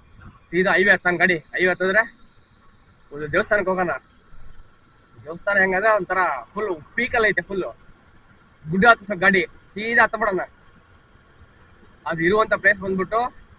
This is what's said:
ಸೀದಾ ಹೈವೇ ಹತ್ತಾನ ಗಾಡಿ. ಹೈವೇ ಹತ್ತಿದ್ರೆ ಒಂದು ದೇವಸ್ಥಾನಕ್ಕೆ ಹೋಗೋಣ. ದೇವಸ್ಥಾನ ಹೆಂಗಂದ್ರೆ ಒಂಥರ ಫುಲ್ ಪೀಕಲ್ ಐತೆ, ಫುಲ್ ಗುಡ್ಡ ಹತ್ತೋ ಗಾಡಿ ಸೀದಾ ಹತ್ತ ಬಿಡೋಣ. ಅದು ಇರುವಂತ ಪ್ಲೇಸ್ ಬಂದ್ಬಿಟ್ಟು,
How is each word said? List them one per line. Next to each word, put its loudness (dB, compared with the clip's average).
ಸೀದಾ 2
ಹೈವೇ 4
ಹತ್ತಾನ 0
ಗಾಡಿ. 0
ಹೈವೇ -2
ಹತ್ತಿದ್ರೆ 0
ಒಂದು -8
ದೇವಸ್ಥಾನಕ್ಕೆ 0
ಹೋಗೋಣ. -2
ದೇವಸ್ಥಾನ -4
ಹೆಂಗಂದ್ರೆ 2
ಒಂಥರ -2
ಫುಲ್ -4
ಪೀಕಲ್ 0
ಐತೆ, 0
ಫುಲ್ -6
ಗುಡ್ಡ 2
ಹತ್ತೋ 4
ಗಾಡಿ 4
ಸೀದಾ -2
ಹತ್ತ 2
ಬಿಡೋಣ. -2
ಅದು -6
ಇರುವಂತ 2
ಪ್ಲೇಸ್ 2
ಬಂದ್ಬಿಟ್ಟು, -2